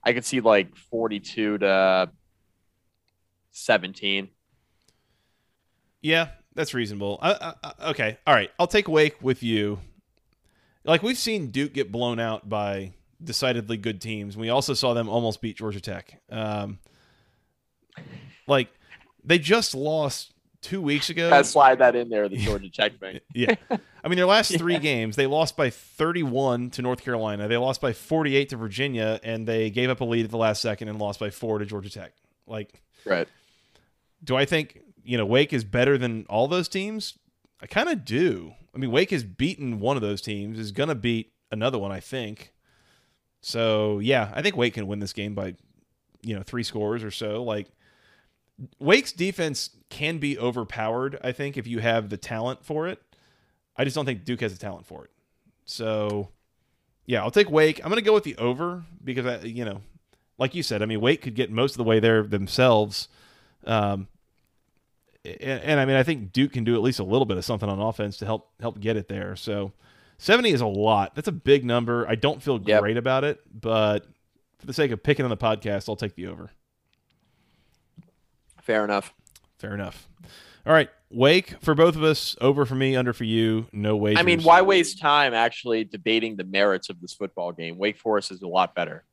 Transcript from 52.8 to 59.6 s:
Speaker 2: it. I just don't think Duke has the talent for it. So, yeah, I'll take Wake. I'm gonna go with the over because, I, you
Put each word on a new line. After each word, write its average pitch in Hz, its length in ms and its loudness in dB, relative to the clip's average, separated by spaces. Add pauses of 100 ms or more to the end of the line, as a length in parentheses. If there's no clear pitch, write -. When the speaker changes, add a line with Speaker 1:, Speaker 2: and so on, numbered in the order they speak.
Speaker 2:
it. 185 120 -10 (760)
I 135 80 0
just 135 100 -4
don't 151 120 -2
think 113 180 -6
Duke 123 160 -6
has 110 120 -4
the 90 60 -16
talent 95 280 -14
for 73 180 -18
it. - 60 -20 (540)
So, 107 680 -4 (760)
yeah, 117 160 0
I'll 110 80 -2
take 202 200 4
Wake. 156 340 4
I'm 151 60 -6
gonna 226 120 0
go 214 120 4
with 208 100 2
the 139 120 -8
over 165 480 -4 (200)
because, 123 220 -4
I, 120 200 -4
you 117 180 -8